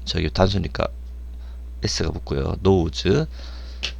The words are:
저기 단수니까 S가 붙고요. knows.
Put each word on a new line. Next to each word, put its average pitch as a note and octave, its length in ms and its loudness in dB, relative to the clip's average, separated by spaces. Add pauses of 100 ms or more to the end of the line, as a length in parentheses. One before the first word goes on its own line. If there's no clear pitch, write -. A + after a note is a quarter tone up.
저기 D#2+ 240 0
단수니까 F#2+ 580 4 (960)
S가 E2 280 0
붙고요. C#2+ 520 -2
knows. F#2+ 640 4 (720)